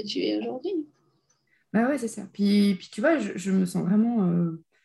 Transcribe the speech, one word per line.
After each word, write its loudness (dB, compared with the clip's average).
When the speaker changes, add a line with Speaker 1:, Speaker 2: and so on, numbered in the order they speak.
Speaker 1:
tu -6
es 0
aujourd'hui. -6
Speaker 2:
Bah 2
ouais, 0
c'est -6
ça. -10
Puis, 4
puis -12
tu -10
vois, 4
je, -6
je -4
me 2
sens -2
vraiment, 2
euh, -2